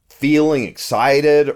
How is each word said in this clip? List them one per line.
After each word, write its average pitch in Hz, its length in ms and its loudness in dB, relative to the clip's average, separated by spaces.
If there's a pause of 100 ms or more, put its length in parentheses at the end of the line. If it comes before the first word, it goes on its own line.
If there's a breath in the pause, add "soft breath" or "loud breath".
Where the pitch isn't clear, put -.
feeling 147 560 0
excited 143 920 0